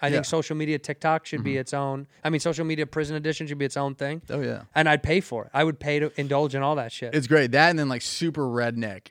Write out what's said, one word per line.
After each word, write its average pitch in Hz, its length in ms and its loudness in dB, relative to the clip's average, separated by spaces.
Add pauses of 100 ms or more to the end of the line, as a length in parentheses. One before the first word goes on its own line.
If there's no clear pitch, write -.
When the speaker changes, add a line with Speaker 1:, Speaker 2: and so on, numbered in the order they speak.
Speaker 1:
I 143 80 2
think 139 140 2
Speaker 2:
Yeah. - 60 -8
Speaker 1:
social 160 260 -2
media 151 240 -2
TikTok 160 480 -2
should 123 160 -4
be 139 80 -2
Speaker 2:
Mm-hmm. 135 80 -2
Speaker 1:
its 131 140 -8
own, 139 340 -4 (160)
I 156 80 0
mean, 156 80 2
social 165 260 -2
media 156 220 -2
prison 151 280 -4
edition 151 300 -4
should 143 140 -6
be 143 60 0
its 131 120 -4
own 139 160 -2
thing. 143 360 -6
Speaker 2:
Oh, 143 120 -4
yeah. 120 200 -4 (120)
Speaker 1:
And 156 160 6
I'd 151 140 4
pay 165 160 2
for 117 260 -4
it. - 80 -20
I 147 120 4
would 156 140 -2
pay 147 200 0
to 151 200 -2
indulge 143 360 0
in 135 80 -2
all 147 140 2
that 117 140 -6
shit. 120 220 -8
Speaker 2:
It's 143 140 0
great. 135 240 6
That 147 180 8
and 170 80 2
then, 147 120 0
like, 123 120 -4
super 156 420 -4
redneck 117 680 -2